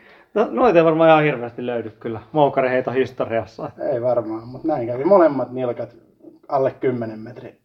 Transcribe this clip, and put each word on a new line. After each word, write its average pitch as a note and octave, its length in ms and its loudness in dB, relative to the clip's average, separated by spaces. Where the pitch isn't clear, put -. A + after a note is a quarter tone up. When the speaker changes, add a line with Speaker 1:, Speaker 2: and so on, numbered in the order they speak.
Speaker 1:
No, G#3 160 0
noita A#3 280 4
ei E3 60 6
varmaan D#3+ 260 4
ihan D#3 120 6
hirveästi B2 440 -4
löydy A#2 240 -6
kyllä A2+ 300 -10
moukariheito C3 580 2
historiassa. A#2+ 800 -4
Speaker 2:
Ei A#2+ 100 -4
varmaan, A2 460 -4
mut - 160 -16
näin D3+ 220 -2
kävi. B2 180 -6
Molemmat D3+ 480 4
nilkat A#2+ 440 -6
alle C3+ 220 0
kymmenen A#2 480 -6
metrin A#2 460 -18